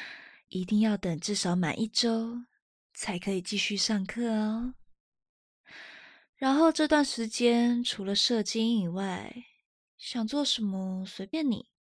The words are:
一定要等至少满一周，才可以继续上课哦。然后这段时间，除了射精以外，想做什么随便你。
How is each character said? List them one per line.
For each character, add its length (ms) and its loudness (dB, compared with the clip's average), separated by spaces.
一 140 -4
定 180 2
要 140 4
等 240 -2
至 160 -4
少 220 0
满 240 0
一 80 0
周， 560 -2
才 260 -6
可 120 -4
以 100 -2
继 160 -6
续 220 -2
上 260 0
课 260 -4
哦。 440 -2
然 200 2
后 160 8
这 160 2
段 160 6
时 240 -2
间， 560 4
除 220 -6
了 100 -2
射 280 2
精 360 0
以 100 0
外， 460 -6
想 300 -4
做 160 0
什 180 -2
么 440 -4
随 200 -10
便 240 0
你。 200 -4